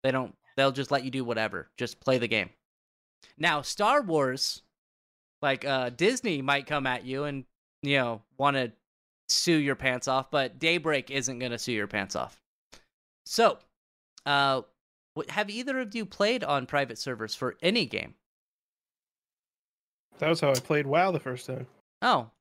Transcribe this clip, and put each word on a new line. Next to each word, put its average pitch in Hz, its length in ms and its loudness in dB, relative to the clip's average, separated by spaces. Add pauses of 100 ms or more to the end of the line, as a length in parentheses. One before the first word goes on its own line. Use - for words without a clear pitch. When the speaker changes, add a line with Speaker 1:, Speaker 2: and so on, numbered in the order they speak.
Speaker 1:
They 131 80 2
don't, 127 240 -2 (200)
they'll 135 160 4
just 131 200 -4
let 135 120 2
you 131 80 -6
do 127 140 -4
whatever. 110 520 -2
Just - 220 -6
play 131 200 2
the 117 80 0
game. 101 240 0 (840)
Now, 151 260 2
Star 254 380 2
Wars, 147 600 0 (800)
like, 139 240 0
uh, 131 240 0
Disney 175 520 0
might 139 260 0
come 143 200 -2
at 123 160 -2
you 131 220 -4
and, 139 180 -6 (380)
you 143 160 2
know, 117 240 0 (160)
wanna 135 340 2 (560)
sue - 300 2
your 143 180 2
pants 127 320 -2
off, 131 240 0
but 135 280 0
Daybreak 160 520 0
isn't 131 280 -4
gonna 120 200 -4
sue 127 140 -4
your 104 140 -2
pants 98 280 -4
off. - 240 -6 (840)
So, 220 320 2 (680)
uh, 139 360 2 (560)
wh-, 147 120 -8
have 208 200 -2
either 254 300 -6
of 214 160 -8
you 220 100 -4
played 208 400 0
on 139 200 0
private 131 320 -2
servers 110 380 -6
for 127 260 -6
any 190 240 2
game? - 280 -8 (2000)
Speaker 2:
That 151 100 2
was 165 100 2
how 143 120 4
I - 40 6
played 147 300 0
WoW 170 260 4
the 160 80 -2
first 127 280 -8
time. 123 180 -8 (360)
Speaker 1:
Oh. 151 280 2 (120)